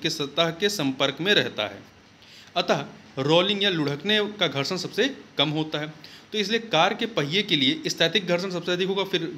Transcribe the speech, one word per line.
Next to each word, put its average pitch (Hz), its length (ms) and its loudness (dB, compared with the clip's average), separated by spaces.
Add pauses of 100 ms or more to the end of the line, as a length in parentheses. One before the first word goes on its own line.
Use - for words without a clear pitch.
के 160 80 0
सतह 160 400 0
के 165 180 -2
संपर्क 135 520 0
में 196 140 2
रहता 117 320 2
है। 98 160 -12 (760)
अतः 175 280 2 (340)
रोलिंग 180 440 4
या 202 80 2
लुढ़कने 156 480 0 (220)
का 180 60 4
घर्षण 139 300 -2
सबसे 247 400 -2 (220)
कम 147 120 2
होता 156 280 -2
है, 151 100 -6 (440)
तो 214 60 -2
इसलिए 214 220 0
कार 196 340 4
के 226 120 -2
पहिए 156 360 0
के 151 140 0
लिए 147 300 2
स्थैतिक 165 400 0
घर्षण 175 240 -2
सबसे 175 220 -4
अधिक 180 160 0
होगा, 196 160 -2
फिर 175 320 -4